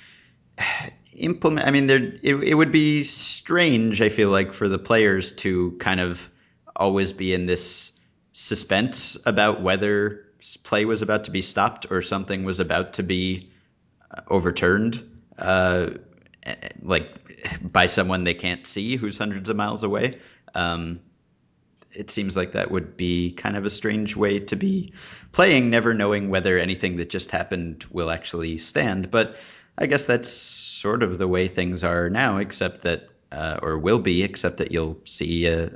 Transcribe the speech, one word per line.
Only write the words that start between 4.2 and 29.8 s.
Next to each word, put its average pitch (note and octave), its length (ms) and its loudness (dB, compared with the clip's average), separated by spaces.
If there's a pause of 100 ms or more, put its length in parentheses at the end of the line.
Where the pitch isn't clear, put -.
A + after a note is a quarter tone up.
like, G2 220 4
for G#2 160 0
the F#2+ 100 0
players G2+ 580 4
to F2+ 420 0
kind F#2+ 220 0
of F2 280 -4 (460)
always G2 380 2
be F#2 220 -2
in F2+ 120 -2
this - 460 -4 (400)
suspense - 840 -2 (100)
about G#2 360 2
whether G#2 600 0 (160)
s-, - 160 -20
play - 280 0
was A2 180 0
about G#2 220 0
to - 60 -12
be F#2 120 -2
stopped - 480 0
or F#2 120 0
something F#2+ 420 -4
was F#2+ 160 -2
about F2 340 -2
to G2+ 80 -4
be, F#2 480 -2 (600)
uh, - 180 -16
overturned, F#2+ 720 2 (360)
uh, F2+ 520 2 (540)
eh, - 100 -8 (280)
like, - 800 -6
by F2+ 240 4
someone F#2 380 0
they F2 100 0
can't F2 320 -6
see A2+ 300 -6
who's G#2+ 220 -6
hundreds G2+ 320 -6
of G#2+ 60 -2
miles G#2 260 -4
away. A2 320 -2 (400)
Um, E2+ 460 -4 (920)
it G2+ 180 -12
seems G2 280 -4
like F2+ 140 -2
that G2+ 180 -2
would F2 260 -4
be F2 360 0
kind G2+ 220 -4
of G2+ 120 -4
a G2+ 40 -2
strange G#2 460 -4
way G2+ 220 2
to G2+ 180 -6
be F#3+ 380 -2 (380)
playing, D3+ 360 6
never A#2 240 4
knowing G2+ 380 0
whether F#2+ 280 2
anything F#2 380 -2
that E2+ 140 -6
just - 200 -6
happened E2+ 600 -4
will E2 200 -2
actually E2 460 -6
stand. F#2+ 540 -2
But A2+ 260 2 (400)
I - 100 -2